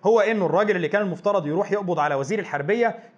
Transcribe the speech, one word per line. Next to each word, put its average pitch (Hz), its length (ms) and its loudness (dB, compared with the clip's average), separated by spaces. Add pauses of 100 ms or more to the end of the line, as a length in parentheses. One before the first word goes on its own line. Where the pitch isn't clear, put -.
هو 220 160 4
انه 202 260 2
الراجل 190 300 2
اللي 165 120 -2
كان 208 140 0
المفترض 190 440 -2
يروح 180 260 -2
يقبض 185 260 -2
على 147 160 0
وزير 139 240 -2
الحربية 196 600 -2 (200)